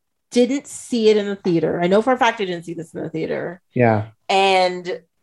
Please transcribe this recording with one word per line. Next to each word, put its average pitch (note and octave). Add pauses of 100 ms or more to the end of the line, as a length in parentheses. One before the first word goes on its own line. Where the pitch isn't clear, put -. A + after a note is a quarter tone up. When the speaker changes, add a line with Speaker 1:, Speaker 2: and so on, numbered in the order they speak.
(320)
Speaker 1:
didn't B3
see A3
it G#3+
in G3+
the G3+
theater. E3
I F3
know G3
for C4
a B3+
fact A3+
I G3
didn't E3+
see E3+
this E3
in -
the E3
theater. D#3+ (120)
Speaker 2:
Yeah. A2+ (200)
Speaker 1:
And, F#3 (220)